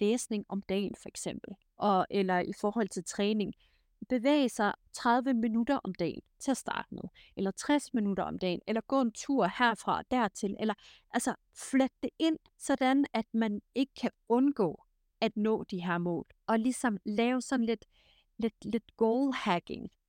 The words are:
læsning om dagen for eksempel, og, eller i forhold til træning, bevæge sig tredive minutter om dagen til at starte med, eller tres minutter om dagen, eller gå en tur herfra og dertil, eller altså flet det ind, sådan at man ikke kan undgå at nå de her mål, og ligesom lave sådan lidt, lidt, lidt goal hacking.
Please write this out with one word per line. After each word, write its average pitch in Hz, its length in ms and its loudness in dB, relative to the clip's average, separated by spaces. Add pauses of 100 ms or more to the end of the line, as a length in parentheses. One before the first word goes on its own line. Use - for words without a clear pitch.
læsning 208 480 0
om 196 140 -4
dagen 196 400 -2
for - 60 -16
eksempel, - 460 -10 (220)
og, 190 340 2
eller 185 280 2
i 180 220 -2
forhold 208 280 0
til 180 160 -6
træning, 208 500 0 (540)
bevæge 262 400 2
sig 208 260 0 (180)
tredive 247 420 2
minutter 233 500 0
om 185 100 -6
dagen - 280 -2 (160)
til - 120 -2
at 254 60 2
starte - 380 -6
med, - 80 -10 (340)
eller 190 140 0
tres - 440 0
minutter 202 300 0
om 113 140 -6
dagen, 180 280 -2
eller 220 140 0
gå 269 200 0
en 240 120 2
tur 262 340 0 (120)
herfra 226 400 2
og - 120 -6
dertil, 214 500 -2
eller 220 140 0 (360)
altså - 240 -2 (200)
flet - 380 2 (100)
det - 160 -6
ind, 320 200 2 (200)
sådan 269 540 2
at 226 200 -2
man 220 300 0 (120)
ikke 262 200 0
kan - 160 -2 (180)
undgå 240 540 2 (380)
at 185 160 0
nå 220 280 0
de 180 200 -6
her 175 140 0
mål, 175 280 -2 (200)
og 226 120 2
ligesom 226 460 0
lave 233 380 0
sådan 240 240 0
lidt, 226 180 -2 (540)
lidt, 220 260 -4
lidt 214 320 -4
goal 254 380 2
hacking. - 560 -2 (180)